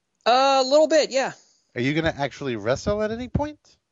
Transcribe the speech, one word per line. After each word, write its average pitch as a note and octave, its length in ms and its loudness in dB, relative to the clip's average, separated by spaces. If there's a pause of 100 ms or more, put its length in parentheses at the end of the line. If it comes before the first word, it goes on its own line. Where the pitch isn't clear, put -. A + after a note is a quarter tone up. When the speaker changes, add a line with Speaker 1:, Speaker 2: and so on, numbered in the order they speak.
(260)
Speaker 1:
Uh, C4+ 380 4
a B3+ 40 -6
little D4+ 200 4
bit, D4 220 2
yeah. A#3 220 -2 (420)
Speaker 2:
Are A#2+ 60 -4
you C#3 140 0
gonna D#3+ 220 0
actually C3+ 400 -6
wrestle C#3+ 460 -2
at G#3+ 80 -4
any A#3 180 -10
point? D4 300 -6 (340)